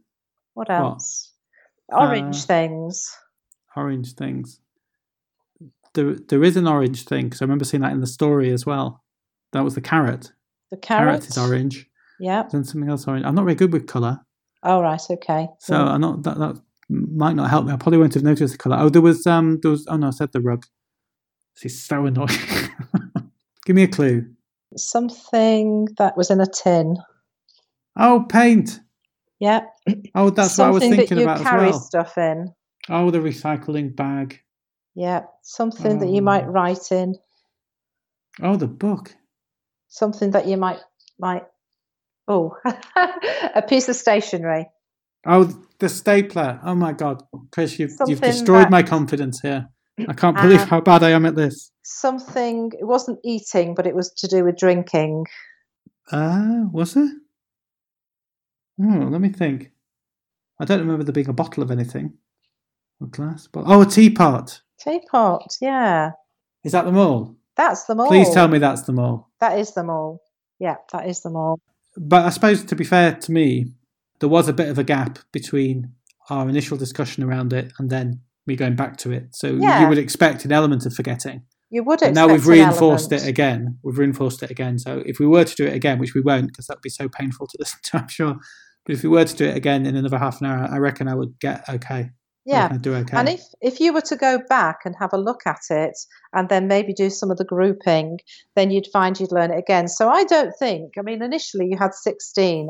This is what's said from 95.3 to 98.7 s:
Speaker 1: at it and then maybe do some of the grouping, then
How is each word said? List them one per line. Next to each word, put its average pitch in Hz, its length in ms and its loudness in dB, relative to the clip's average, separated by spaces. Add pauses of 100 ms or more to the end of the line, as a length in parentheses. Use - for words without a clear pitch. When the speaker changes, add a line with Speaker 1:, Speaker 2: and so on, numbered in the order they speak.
Speaker 1:
at 151 140 -4 (100)
it 156 260 -2 (360)
and 185 160 -2
then 190 180 0
maybe 202 260 0
do 196 160 -2
some 196 220 -6
of 180 80 -4
the 190 60 -4
grouping, 180 720 0 (380)
then 196 160 2